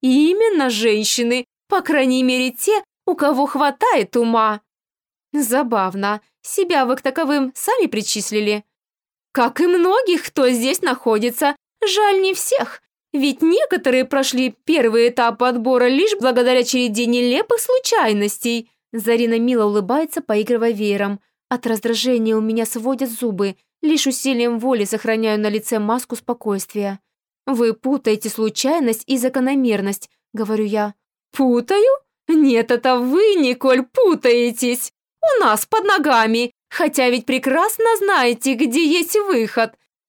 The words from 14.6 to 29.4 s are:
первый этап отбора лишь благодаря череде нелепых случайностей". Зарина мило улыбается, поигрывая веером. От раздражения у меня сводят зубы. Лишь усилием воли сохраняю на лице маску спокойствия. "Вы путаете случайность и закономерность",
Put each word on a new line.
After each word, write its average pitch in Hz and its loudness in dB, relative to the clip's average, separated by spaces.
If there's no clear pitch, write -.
первый 233 2
этап 233 0
отбора 247 2
лишь 370 2
благодаря 247 2
череде 240 -2
нелепых 247 0
случайностей". 233 -2
Зарина 233 0
мило 233 2
улыбается, 226 -2
поигрывая 226 0
веером. 202 -2
От 247 -4
раздражения 226 0
у 220 0
меня 220 -2
сводят 240 -4
зубы. 202 -4
Лишь 311 2
усилием 240 0
воли 240 0
сохраняю 220 -2
на 214 0
лице 214 -4
маску 226 -4
спокойствия. 202 -6
"Вы 233 0
путаете 226 -2
случайность 226 -2
и 262 -2
закономерность", 254 -2